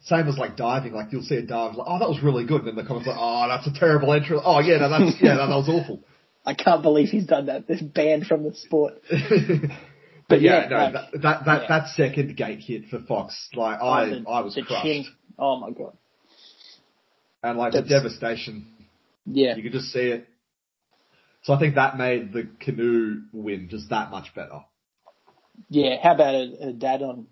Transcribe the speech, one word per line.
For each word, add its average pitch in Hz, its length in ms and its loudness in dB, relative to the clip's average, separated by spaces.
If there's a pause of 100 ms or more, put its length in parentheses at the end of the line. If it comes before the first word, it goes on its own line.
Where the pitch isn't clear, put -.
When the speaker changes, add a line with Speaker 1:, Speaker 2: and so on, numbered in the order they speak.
Speaker 1:
same 165 240 2
as, 135 100 -2
like, - 180 -8
diving. 123 380 -4
Like, 107 180 -10
you'll - 120 -6
see - 100 -4
a 117 80 -2
dive, 113 320 -6
like, 123 160 -10
"Oh, 180 80 -2
that 214 100 0
was 143 140 -2
really 127 240 2
good." 147 180 2
And 113 40 -8
then 110 80 -8
the 110 80 -6
comments 120 240 -6
like, 123 100 -4
"Oh, 120 300 0
that's 127 180 -4
a 143 120 0
terrible 147 340 4
entry." 151 300 2
"Oh, 147 180 4
yeah, 160 180 4
no, 143 100 2
that's, 156 320 4
yeah, 139 140 8
no, 139 140 2
that 139 80 0
was 139 120 0
awful." 160 320 -2 (440)
Speaker 2:
I 139 100 -4
can't 165 280 4
believe 151 260 6
he's 202 180 -2
done 143 200 2
that. 135 220 -6
They're - 140 -4
banned 151 440 0
from 156 180 0
the 151 100 -6
sport. 147 400 0 (160)
Speaker 1:
<laughs> - 0 - (1160)
But 160 100 8
Speaker 2:
But - 40 2
Speaker 1:
yeah, 170 200 6
Speaker 2:
yeah, - 60 -8
Speaker 1:
no, 131 80 0
Speaker 2:
like, 135 160 2
Speaker 1:
that, 135 300 -8
that, 151 220 0
that, 151 180 4
Speaker 2:
yeah. - 60 -6
Speaker 1:
that 156 200 0
second 143 480 -2
gate 110 240 -6
hit 113 280 -10
for 117 120 -10
Fox, - 540 -8
like, 110 280 -4
Speaker 2:
Oh, 123 60 -2
Speaker 1:
I, 123 200 2
Speaker 2:
the, 117 180 -6
Speaker 1:
I 117 140 -2
was 101 140 -8
Speaker 2:
the 135 80 -6
Speaker 1:
crushed. 117 220 -6
Speaker 2:
chin. 147 200 -2 (340)
Oh 135 200 0
my 110 140 -12
God. - 200 -14 (1500)
Speaker 1:
And, 120 160 -4
like, 117 140 -2
the 139 100 2
Speaker 2:
That's 113 80 -6
Speaker 1:
devastation. 113 760 -2 (600)
Speaker 2:
Yeah. 123 300 0
Speaker 1:
You 110 80 -10
could 117 80 -10
just 127 200 -6
see 127 60 -4 (100)
it. 117 200 -6 (1120)
So 139 100 0
I 139 60 4
think 147 160 2
that 135 240 2
made 123 340 -2
the 113 160 -8 (120)
canoe 113 640 -2 (100)
win 101 360 -10
just 107 220 -14
that 104 200 -4
much 95 240 -14
better. - 260 -14 (1080)
Speaker 2:
Yeah, 139 340 2
how 170 120 6
about 143 200 4
her, 131 320 -4
her 127 60 -6
dad 131 300 -4
on 123 300 -10